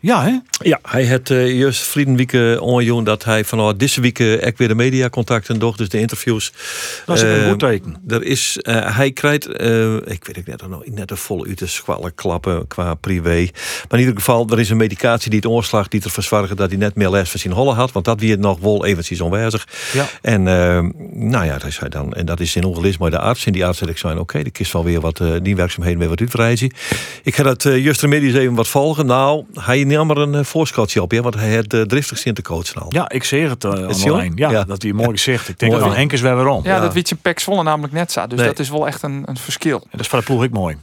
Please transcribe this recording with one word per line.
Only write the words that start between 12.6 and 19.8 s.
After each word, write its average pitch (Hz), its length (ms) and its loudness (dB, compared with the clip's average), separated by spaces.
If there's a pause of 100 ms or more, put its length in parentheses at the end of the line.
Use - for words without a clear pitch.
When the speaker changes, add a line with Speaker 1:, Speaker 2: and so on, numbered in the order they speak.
Speaker 2:
qua 87 260 -4
privé. 87 540 0 (420)
Maar 120 100 2
in 127 60 4
ieder 127 100 2
geval, 117 340 2
er 113 100 4
is 110 100 2
een 113 80 2
medicatie 113 520 2
die 107 100 2
het 107 100 -2
oorslag 113 380 0
die 104 160 -2
ervoor - 200 -6
zorgt 101 340 0
dat 95 120 0
hij 95 100 -2
net 101 160 0
meer 98 140 2
les 95 200 2
van - 100 -6
zijn 92 140 -4
hollen 123 220 2
had, 127 160 2
want 92 140 -2
dat 113 140 2
wie 110 120 2
het 101 80 2
nog 98 200 2
wel 101 260 2
eventjes 87 360 -2
onwijzig. 110 460 -2 (260)